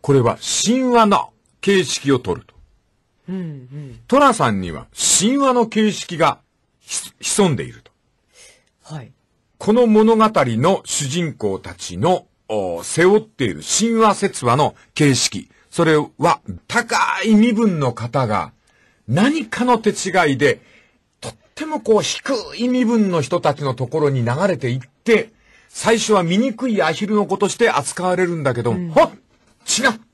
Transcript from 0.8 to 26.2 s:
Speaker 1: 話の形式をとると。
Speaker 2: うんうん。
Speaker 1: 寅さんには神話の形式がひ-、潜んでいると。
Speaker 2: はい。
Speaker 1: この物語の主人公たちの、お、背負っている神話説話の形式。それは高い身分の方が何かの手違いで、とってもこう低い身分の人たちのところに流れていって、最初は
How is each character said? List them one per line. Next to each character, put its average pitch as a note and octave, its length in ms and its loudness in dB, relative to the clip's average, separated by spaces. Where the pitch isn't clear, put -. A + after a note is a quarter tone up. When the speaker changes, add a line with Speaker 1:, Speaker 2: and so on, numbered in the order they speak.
Speaker 1:
話 A3+ 100 6
の G3+ 260 0
形 G3 240 2
式 - 260 -2
を C3 80 2
と F2 140 -6
る - 120 -8
と。 - 100 -20
Speaker 2:
う - 20 -8
ん F#3+ 40 -8
う F#3+ 40 -8
ん。 C#3 680 -14
Speaker 1:
寅 C4+ 260 4
さ C3+ 180 0
ん G2 80 -2
に F2+ 120 -6
は C2 160 -12
神 A#3+ 180 2
話 C4+ 160 2
の A#3+ 140 2
形 G#3+ 260 0
式 - 240 -10
が D3+ 220 0
ひ-、 - 300 -10
潜 F#3+ 300 0
ん B2+ 40 0
で D2+ 80 -6
い B1 80 -12
る - 100 -20
と。 - 100 -20
Speaker 2:
は D3+ 200 -14
い。 - 80 -20
Speaker 1:
こ G#3 160 0
の A#3+ 140 4
物 A3 300 6
語 A3 160 4
の C#3 520 0
主 - 220 -6
人 D#3 260 -4
公 G2 260 -4
た F2 160 -14
ち F2 220 -12
の、 E3+ 280 0
お、 F#2 340 -4
背 E3 220 0
負 G#3 140 6
っ - 20 -2
て C#3 240 -6
い F#2 80 -2
る D2+ 80 -10
神 A3+ 320 -2
話 A3 220 2
説 - 300 -4
話 A#2+ 120 2
の C#3+ 180 0
形 C#3+ 200 4
式。 - 340 -6
そ E3+ 160 0
れ D#3+ 100 4
は D3+ 460 0
高 A#3 300 -2
い G#3+ 120 4
身 A3 180 6
分 G3+ 260 0
の B2+ 140 0
方 A#2+ 340 -2
が F#2+ 240 -2
何 A#3 380 0
か - 180 -6
の B3 140 2
手 A3 140 0
違 F3 420 0
い B2+ 40 -2
で、 C3 220 2
と - 80 -12
っ - 60 -18
て D#4 100 -8
も D#4 140 -6
こ G#3+ 200 2
う - 20 0
低 - 260 -6
い A#3+ 100 -4
身 B3+ 160 2
分 G#3+ 280 2
の E3 100 0
人 - 180 -2
た D3 140 0
ち D3 80 -8
の C3+ 140 -4
と B2+ 120 -6
こ D#3 140 -4
ろ C#3+ 80 2
に B2+ 160 0
流 A#2+ 100 -2
れ F3+ 100 -2
て B2 140 -4
い C3 60 -4
っ - 20 -6
て、 - 520 -2
最 A3+ 300 0
初 - 120 -2
は G3 120 4